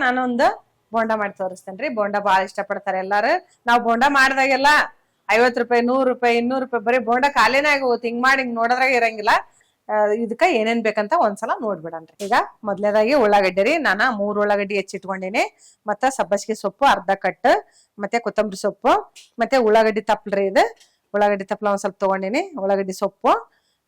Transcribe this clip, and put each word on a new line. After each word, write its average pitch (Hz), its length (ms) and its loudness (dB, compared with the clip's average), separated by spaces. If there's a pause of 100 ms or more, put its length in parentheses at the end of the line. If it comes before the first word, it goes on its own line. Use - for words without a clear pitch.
ನಾನು 254 240 0
ಒಂದು 247 200 2 (460)
ಬೋಂಡ 220 180 0 (100)
ಮಾಡಿ 202 200 -6
ತೋರಿಸ್ತೇನೆ 190 420 -10
ರೀ. 302 140 -4
ಬೋಂಡ 202 180 -2 (120)
ಭಾಳ 190 120 4 (100)
ಇಷ್ಟಪಡ್ತಾರೆ 196 540 -6
ಎಲ್ಲಾರು. 208 300 0 (340)
ನಾವ್ 233 200 4
ಬೋಂಡ 233 160 2 (140)
ಮಾಡ್ದಾಗೆಲ್ಲ 269 520 2 (680)
ಐವತ್ತು 240 280 2
ರೂಪಾಯಿ, 240 260 2
ನೂರು 262 240 0
ರೂಪಾಯಿ, 240 280 0
ಇನ್ನೂರು 254 240 -2
ರೂಪಾಯಿ 240 220 -4
ಬರೀ 247 220 2
ಬೋಂಡ 254 160 2 (120)
ಖಾಲಿನೇ 254 360 2
ಆಗಿ 277 140 0
ಹೋಗುತ್ತೆ. 240 220 -2
ಹಿಂಗ್ 240 180 -4
ಮಾಡಿ 269 160 4
ಹಿಂಗ್ 240 180 -6
ನೋಡೋದ್ರಾಗ 254 400 2
ಇರಂಗಿಲ್ಲ. 220 340 0 (560)
ಆ, 214 40 0 (280)
ಇದಕ್ಕ 220 200 -2 (160)
ಏನೇನ್ 226 280 0
ಬೇಕಂತ 208 260 -2 (120)
ಒಂದ್ಸಲ 220 260 -4 (140)
ನೋಡ್ಬಿಡನ್ರಿ. 165 500 -10 (100)
ಈಗ 196 80 -2 (360)
ಮೊದ್ಲೇದಾಗಿ 208 440 0 (120)
ಉಳ್ಳಾಗಡ್ಡಿ 196 440 2
ರೀ. 311 60 2 (120)
ನಾನ 196 140 0 (180)
ಮೂರ್ 208 260 -2
ಉಳ್ಳಾಗಡ್ಡಿ 202 360 -2
ಹೆಚ್ಚಿಟ್ಕೊಂಡಿನಿ. 190 640 -6 (460)
ಮತ್ತ 208 140 -2 (120)
ಸಬ್ಬಸಿಗೆ 202 460 -4
ಸೊಪ್ಪು 208 220 -2 (100)
ಅರ್ಧ 196 160 -4 (160)
ಕಟ್, 226 240 0 (520)
ಮತ್ತೆ 233 240 -4
ಕೊತ್ತಂಬರಿ 202 380 -4
ಸೊಪ್ಪು, 240 280 0 (500)
ಮತ್ತೆ 226 140 0 (120)
ಉಳ್ಳಾಗಡ್ಡಿ 214 420 4
ತಪ್ಲ 208 300 -4
ರೀ 196 120 0
ಇದು. 311 120 4 (500)
ಉಳ್ಳಾಗಡ್ಡಿ 202 340 0
ತಪ್ಲ 208 240 -6
ಒಂದ್ 196 80 -4
ಸ್ವಲ್ಪ 196 220 -6
ತಗೊಂಡಿನಿ. 190 360 -2 (220)
ಉಳ್ಳಾಗಡ್ಡಿ 196 400 -2
ಸೊಪ್ಪು, 214 300 -2 (560)